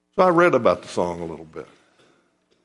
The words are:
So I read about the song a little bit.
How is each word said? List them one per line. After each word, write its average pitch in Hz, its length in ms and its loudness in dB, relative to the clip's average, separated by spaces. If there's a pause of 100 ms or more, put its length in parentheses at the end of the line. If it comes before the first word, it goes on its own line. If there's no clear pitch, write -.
(160)
So 185 80 4
I 185 60 4
read 170 260 4
about 101 280 0
the - 40 -20
song 87 320 -4
a 85 60 -10
little 80 200 -14
bit. 78 220 -16 (960)